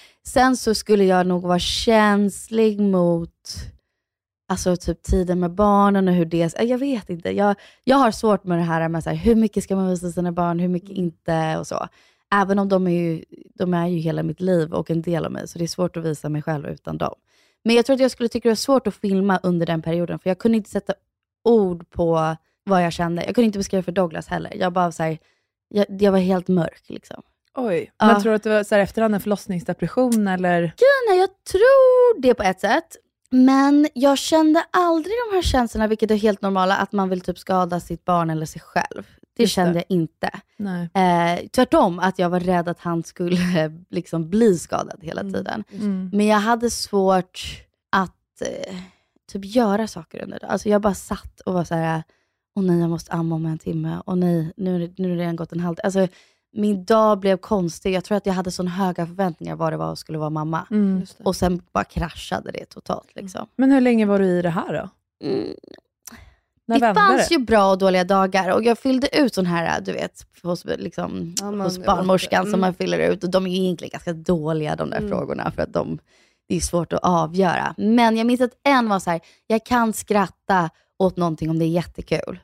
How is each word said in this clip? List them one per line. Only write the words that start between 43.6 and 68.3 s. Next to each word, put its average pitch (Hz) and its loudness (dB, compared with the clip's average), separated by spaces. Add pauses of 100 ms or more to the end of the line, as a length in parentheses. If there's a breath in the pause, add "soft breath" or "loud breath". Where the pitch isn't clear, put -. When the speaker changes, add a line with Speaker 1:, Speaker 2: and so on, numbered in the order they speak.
Speaker 1:
<laughs> - -20
liksom 170 -6
bli 208 4
skadad - -8
hela - -8
Speaker 2:
Mm. 196 -8
Speaker 1:
tiden. 196 -6
Speaker 3:
Mm. 196 -6
Speaker 1:
Men 208 2
jag 214 4
hade 233 0
svårt 190 0 (520)
att, - -4
eh, - -8 (560 loud breath)
typ 196 -10 (100)
göra 220 2
saker - -16
under - -14
det. - -14
Alltså 202 -2
jag 208 4
bara 208 0
satt - -12
och - -6
var 175 -2
så 170 -4
här, 160 -2 (520)
"Åh 196 -2
nej, 175 2
jag 170 0
måste 165 -6
amma 165 -4
om 160 -4
en 160 -4
timme. 160 -6
Åh 185 -4
nej, 175 0
nu 185 -4
är 180 -2
det, 170 -8
nu 185 -4
är 175 -2
det 170 -4
redan 170 -4
gått 165 -10
en 170 -6
halvtimme." 175 -6
Alltså, 190 2 (460 soft breath)
min 208 -2
dag 214 4
blev 190 0
konstig. 185 -2
Jag 180 -2
tror 208 -2
att 190 -4
jag 196 0
hade 180 -4
sån 180 -6
höga 175 -2
förväntningar 170 -6
vad 160 -2
det 156 -6
var 160 -6
att 156 -12
skulle - -10
vara 151 -4
mamma. 156 -4
Speaker 3:
Mm. 202 0
Speaker 2:
Just - -12
det. - -20
Speaker 1:
Och 190 0
sen 180 -2 (100)
bara - -2
kraschade - -8
det - -12
totalt, - -10
liksom. - -14
Speaker 3:
Men 269 4
hur 269 6
länge 240 4
var 202 2
du 196 4
i 180 2
det 175 -2
här 170 -4
då? - -6 (380)
Speaker 1:
Mm. - -4 (1200 soft breath)
Speaker 3:
När 226 0
Speaker 1:
Det 240 4
Speaker 3:
vände 220 4
Speaker 1:
fanns 381 4
Speaker 3:
det? 339 4
Speaker 1:
ju 294 2
bra 208 4
och 190 4
dåliga 185 4
dagar. 190 2